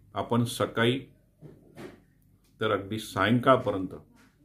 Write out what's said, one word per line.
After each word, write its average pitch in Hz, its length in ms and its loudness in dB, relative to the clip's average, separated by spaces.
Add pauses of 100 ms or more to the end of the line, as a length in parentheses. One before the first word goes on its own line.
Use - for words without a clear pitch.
(140)
आपण 117 320 0
सकाळी 117 540 0 (1600)
तर 110 120 0
अगदी 98 280 -4
सायंकाळपर्यंत 101 960 2 (500)